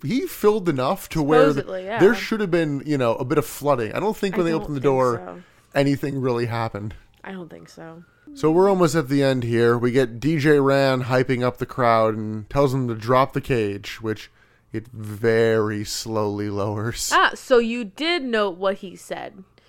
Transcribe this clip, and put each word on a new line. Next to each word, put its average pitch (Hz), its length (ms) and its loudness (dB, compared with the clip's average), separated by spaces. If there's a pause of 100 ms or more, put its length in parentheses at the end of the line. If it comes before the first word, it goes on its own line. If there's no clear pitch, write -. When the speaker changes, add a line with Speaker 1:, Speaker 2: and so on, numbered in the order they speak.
Speaker 1:
he 254 240 -2
filled 208 420 0
enough 151 420 -2
to 165 120 -2
where 151 240 6
the 143 160 0
Speaker 2:
Supposedly, 185 240 -10
yeah. 214 140 -6
Speaker 1:
there 208 140 6
should - 260 -4
have 202 100 -2
been, 156 340 0
you 147 140 -2
know, 117 160 2
a - 100 -4
bit 139 140 0
of 139 80 0
flooding. 127 480 -2
I - 60 -2
don't 208 160 -2
think 202 200 -2
when 190 60 0
Speaker 2:
I - 20 2
Speaker 1:
they 165 80 0
Speaker 2:
don't 160 80 -2
Speaker 1:
opened 151 160 -8
the 135 40 -4
Speaker 2:
think 127 40 -6
Speaker 1:
door, 131 400 2
Speaker 2:
so. 90 180 -14 (320)
Speaker 1:
anything 139 460 0
really 120 260 0
happened. 113 480 -6 (280)
Speaker 2:
I 196 100 -14
don't 180 160 -14
think 170 220 -20
so. 165 340 -20 (300)
Speaker 1:
So 156 160 0
we're 180 200 4
almost 180 240 2
at 156 140 0
the 139 140 2
end 135 220 2
here. 117 340 4
We 120 140 0
get 120 260 0
D 151 200 0
J 147 200 6
Ran 135 460 2
hyping 127 400 0
up 123 140 -2
the 127 80 -4
crowd 113 500 2
and 107 340 -8
tells 139 220 2
them 131 160 -2
to 117 60 -4
drop 127 400 2
the 143 60 -2
cage, 104 600 -4
which 110 300 -6 (420)
it 110 160 -8
very 110 960 0
slowly 104 640 -4
lowers. 104 640 -4
Speaker 2:
Ah, 339 200 2
so - 240 2
you 233 260 -2
did 294 400 -4
note 208 320 -2
what 196 220 -2
he 180 180 -16
said. 170 480 -14 (240)